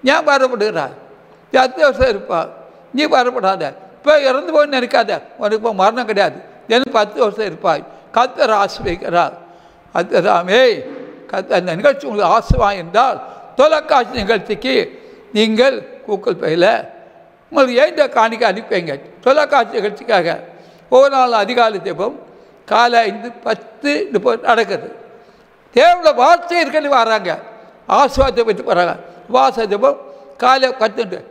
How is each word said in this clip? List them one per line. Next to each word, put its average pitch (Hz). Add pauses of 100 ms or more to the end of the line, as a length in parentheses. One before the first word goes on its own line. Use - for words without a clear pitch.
(120)
ஏன் 320
பாரப்படுகிறார்? 214 (560)
நீ 262
பத்து 269
வருஷம் 254
இருப்பார், 180 (440)
நீ 269 (120)
பாரப்படாத, 240 (360)
இப்போ 302 (140)
இறந்து 294
போய் 294
நினைக்காத, 240 (280)
உனக்கு 220
இப்போ 226 (100)
மரணம் 226
கிடையாது, 190 (360)
இன்னும் 247
பத்து -
வருஷம் 208
இருப்பாய். 160 (340)
கர்த்தர் 254
ஆசீர்வதிக்கிறார். 175 (600)
கர்த்தர் 185
தாமே, 180 (680)
கர்த்தர் 190
அந்த 180
நிகழ்ச்சி 277
உங்களுக்கு 202
ஆசீர்வாதம் 202
என்றால் 202 (400)
தொலைக்காட்சி 294
நிகழ்ச்சிக்கு 220 (640)
நீங்கள் 220 (300)
Google 202
Pay-ல 170 (840)
உங்களுக்கு 254
ஏந்த 320 (140)
காணிக்கை 226
அனுப்பிங்க. 185 (300)
தொலைக்காட்சி 277
நிகழ்ச்சிக்காக 196 (680)
ஒவ்வொரு 277
நாள் 254
அதிகாலை 220
ஜெபம் 190 (540)
காலை 233 (100)
ஐந்து 208 (160)
பத்து - (240)
இப்போ 233 (160)
நடக்குது. 208 (880)
தேவனுடைய 330
வார்த்தை 339
இருக்கிறது 285
வராங்க, 220 (720)
ஆசீர்வாதத்தை 262
பற்றி 190
போகிறாங்க. 175 (360)
உபவாச 254
ஜெபம் 254 (440)
காலை 254 (120)
பத்து 214